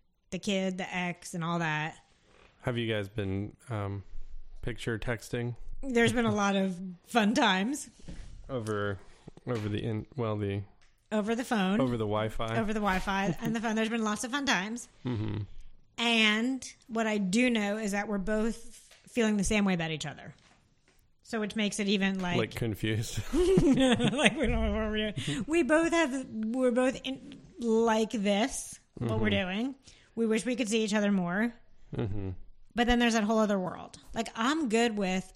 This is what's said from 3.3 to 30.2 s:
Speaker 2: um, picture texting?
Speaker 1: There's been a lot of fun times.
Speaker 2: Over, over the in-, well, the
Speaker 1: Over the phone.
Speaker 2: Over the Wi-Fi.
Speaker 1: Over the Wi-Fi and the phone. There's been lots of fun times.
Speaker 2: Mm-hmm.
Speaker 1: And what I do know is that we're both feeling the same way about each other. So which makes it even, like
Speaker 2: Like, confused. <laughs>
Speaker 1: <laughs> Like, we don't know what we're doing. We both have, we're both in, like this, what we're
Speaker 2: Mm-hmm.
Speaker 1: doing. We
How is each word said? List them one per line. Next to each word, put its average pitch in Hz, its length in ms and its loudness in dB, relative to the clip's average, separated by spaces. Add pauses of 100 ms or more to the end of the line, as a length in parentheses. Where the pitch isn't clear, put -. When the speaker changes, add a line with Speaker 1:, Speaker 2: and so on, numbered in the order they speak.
Speaker 2:
um, 101 320 -4 (600)
picture 117 360 -4
texting? 120 560 -4 (280)
Speaker 1:
There's 233 300 4
been 233 120 0
a 220 100 2
lot 202 220 2
of 190 180 0 (320)
fun 220 280 4
times. 214 540 2 (600)
Speaker 2:
Over, 107 500 -2 (480)
over 110 220 -4
the 104 160 -2
in-, 110 220 -4 (100)
well, 110 200 -2
the 101 260 -2 (500)
Speaker 1:
Over 214 220 0
the 240 100 -2
phone. 202 360 2
Speaker 2:
Over 123 160 2
the 110 100 0
Wi-Fi. 110 520 0
Speaker 1:
Over 220 140 0
the 214 80 -2
Wi-Fi 196 640 0
and 226 120 -2
the 226 60 -2
phone. 220 160 -2
There's 220 140 0
been 226 140 -2
lots 208 200 -2
of 233 60 -8
fun 277 160 -2
times. 220 420 -2 (160)
Speaker 2:
Mm-hmm. 107 340 -2 (600)
Speaker 1:
And 233 720 2 (160)
what 226 180 -2
I 214 120 0
do 214 320 4
know 208 280 0
is 214 140 -2
that 202 160 -2
we're 202 100 -2
both 214 380 0 (520)
feeling 214 280 2
the 196 80 2
same 208 200 2
way 190 100 4
about 165 160 -2
each 156 160 -6
other. 139 280 -12 (880)
So 226 180 -6
which 208 160 -4
makes 214 240 0
it 196 80 0
even, 196 320 2
like 175 160 0
Speaker 2:
Like, 110 180 2
confused. 110 720 0
<laughs> - 40 -6
Speaker 1:
<laughs> - 40 -4
Like, 262 1040 6
we 294 100 0
don't 233 40 2
know 220 220 2
what 214 180 0
we're 214 220 0
doing. 277 360 -4
We 330 160 4
both 330 280 4
have, 277 380 0
we're 226 400 0
both 247 340 2
in, 262 300 -8 (240)
like 226 540 2
this, 208 640 0 (200)
what 220 220 0
we're 214 100 2
Speaker 2:
Mm-hmm. 196 280 0
Speaker 1:
doing. 262 160 -4 (400)
We 226 120 0